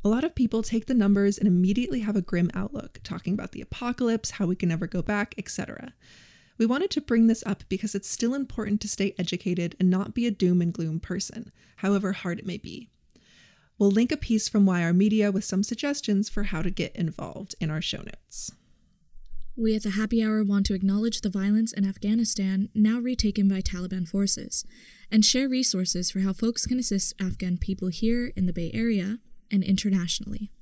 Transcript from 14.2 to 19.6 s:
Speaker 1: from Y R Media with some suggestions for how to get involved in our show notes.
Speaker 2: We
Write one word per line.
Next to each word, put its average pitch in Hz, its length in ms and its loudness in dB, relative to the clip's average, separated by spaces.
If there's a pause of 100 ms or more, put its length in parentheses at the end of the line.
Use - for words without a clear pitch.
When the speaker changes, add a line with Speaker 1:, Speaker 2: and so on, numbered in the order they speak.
Speaker 1:
from 202 180 4
Y 180 160 4
R 170 120 2
Media 208 360 4
with 196 140 0
some 190 180 -2
suggestions 220 680 -2
for 214 140 0
how 180 180 -2
to - 100 0
get - 240 -4
involved - 640 -6
in 160 100 -2
our 156 120 -4
show - 200 -6
notes. - 520 -10 (1040)
Speaker 2:
We 220 160 2